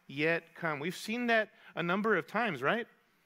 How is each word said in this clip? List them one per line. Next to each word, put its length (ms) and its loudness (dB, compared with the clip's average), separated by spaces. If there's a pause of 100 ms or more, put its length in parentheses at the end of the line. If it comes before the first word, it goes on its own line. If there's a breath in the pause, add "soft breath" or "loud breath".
yet 480 0
come." 260 -4
We've 160 -4
seen 320 -6
that 220 2 (240 loud breath)
a 80 -4
number 340 2
of 120 0
times, 340 -2
right? 240 2 (400 soft breath)